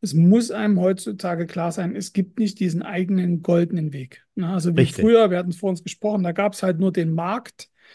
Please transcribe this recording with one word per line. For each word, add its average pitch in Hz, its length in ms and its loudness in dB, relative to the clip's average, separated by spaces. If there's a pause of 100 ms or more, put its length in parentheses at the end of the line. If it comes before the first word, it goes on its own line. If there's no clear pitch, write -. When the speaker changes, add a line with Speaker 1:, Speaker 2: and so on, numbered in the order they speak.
Speaker 1:
es 151 140 -4
muss 202 380 6
einem 208 260 0
heutzutage 185 680 -2
klar 170 260 -4
sein, 180 240 -6
es 190 160 -10
gibt 190 260 -4
nicht 208 220 -2
diesen 175 220 -2
eigenen 180 600 -2
goldenen 170 500 0
Weg. 135 320 -14 (120)
Ne? 175 120 -4
Also 175 280 -2
wie 131 60 6
Speaker 2:
Richtig. - 200 0
Speaker 1:
früher, 220 300 6
wir 175 60 0
hatten 180 120 -4
es 165 60 -6
vor 196 140 -2
uns 175 120 -4
gesprochen, 208 400 -4
da 175 80 -2
gab's 202 320 -2
halt 185 160 0
nur 185 140 2
den 160 220 0
Markt. 185 540 -6 (260)